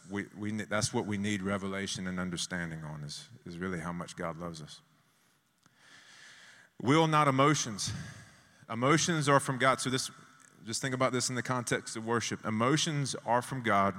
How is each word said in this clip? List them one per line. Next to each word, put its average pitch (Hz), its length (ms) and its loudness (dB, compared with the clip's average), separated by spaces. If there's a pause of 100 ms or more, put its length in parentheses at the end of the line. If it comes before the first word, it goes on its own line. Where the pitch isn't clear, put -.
(120)
we, 101 140 -4 (120)
we, 104 140 -4
that's 107 420 -2
what 110 140 0
we 104 100 -2
need 101 240 -2
revelation 98 640 -4
and 92 140 -4
understanding 85 640 -6
on 76 200 -10
is, - 240 -12 (200)
is 87 100 -12
really 90 220 -4
how 85 120 -6
much 87 240 -8
God 82 220 -6
loves 85 240 -10
us. - 180 -18 (2000)
Will, 156 260 6
not 151 200 6
emotions. 135 640 2 (800)
Emotions 147 560 2
are 139 120 8
from 135 180 -4
God. 123 240 4
So 135 80 -2
this, 127 220 -2 (560)
just 113 160 -4
think 135 100 -4
about 127 180 2
this 123 180 0
in 131 60 -4
the 120 60 -2
context 123 560 -2
of 110 80 -8
worship. 113 400 0
Emotions 135 680 2 (100)
are 117 160 2
from 127 220 -6
God, 98 340 4